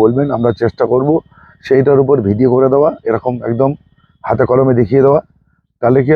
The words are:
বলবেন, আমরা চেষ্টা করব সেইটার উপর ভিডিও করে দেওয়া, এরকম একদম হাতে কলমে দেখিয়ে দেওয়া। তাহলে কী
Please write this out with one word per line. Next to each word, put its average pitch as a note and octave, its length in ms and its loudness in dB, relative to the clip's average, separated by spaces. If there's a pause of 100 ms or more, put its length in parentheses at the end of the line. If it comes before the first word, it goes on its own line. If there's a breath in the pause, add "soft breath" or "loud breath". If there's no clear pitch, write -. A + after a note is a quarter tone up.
বলবেন, B2 240 0 (100)
আমরা A#2+ 160 0
চেষ্টা A#2 340 -2
করব B2+ 220 0 (560 soft breath)
সেইটার C3+ 400 2
উপর C#3 120 0 (120)
ভিডিও A2 260 0
করে C3 200 2
দেওয়া, D3 160 2 (180)
এরকম A2+ 260 -4 (140)
একদম B2 220 -2 (540)
হাতে A#2+ 260 -2
কলমে C3 240 2
দেখিয়ে A#2 320 0
দেওয়া। C#3+ 140 2 (600)
তাহলে B2 240 2
কী C3 120 -2